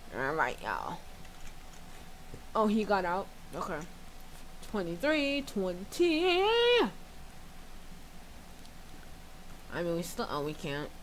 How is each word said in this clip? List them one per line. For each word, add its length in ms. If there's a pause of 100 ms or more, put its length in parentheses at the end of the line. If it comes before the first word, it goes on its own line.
(160)
All 180
right, 260
y'all. 380 (1500)
Oh, 140
he 160
got 220
out. 240 (260)
Okay. 240 (920)
Twenty-three, 720
twenty. 1000 (3250)
I 120
mean, 100
we 80
still, 260
oh, 160
we 100
can't. 360 (120)